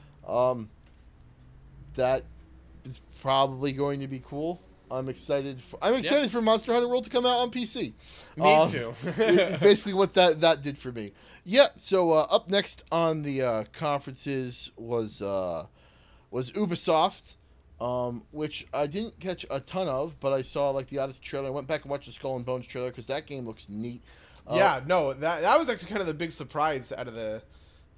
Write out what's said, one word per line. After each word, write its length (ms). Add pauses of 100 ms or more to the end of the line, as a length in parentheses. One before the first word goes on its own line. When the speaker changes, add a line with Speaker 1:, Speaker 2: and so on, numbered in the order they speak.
(260)
Speaker 1:
Um, 440 (1200)
that 300 (600)
is 160 (200)
probably 520
going 280
to 80
be 160
cool. 360 (300)
I'm 180
excited 540
for, 180
I'm 140
Speaker 2:
Yeah. 60
Speaker 1:
excited 300
for 120
Monster 320
Hunter 120
World 180
to 60
come 140
out 140
on 120
P 140
C. 300 (420)
Speaker 2:
Me 180
Speaker 1:
Um, 160
Speaker 2:
too. 280
<laughs> 60
Speaker 1:
it's 520
basically 380
what 200
that, 280
that 180
did 160
for 160
me. 200 (320)
Yeah, 320
so, 340
uh, 200
up 200
next 420
on 300
the, 180
uh, 320
conferences 1040
was, 460
uh, 420 (680)
was 200
Ubisoft, 880 (440)
um, 420 (100)
which 420
I 120
didn't 320
catch 320
a 100
ton 280
of, 320
but 140
I 80
saw, 260
like, 200
the 100
Odyssey 240
trailer. 240
I 40
went 160
back 180
and 60
watched 140
the 80
Skull 240
and 80
Bones 220
trailer 260
'cause 140
that 200
game 200
looks 240
neat. 320 (440)
Uh, 100
Speaker 2:
Yeah, 300
no, 280
that, 260
that 180
was 120
actually 180
kind 140
of 40
the 60
big 200
surprise 600
out 160
of 60
the, 280 (560)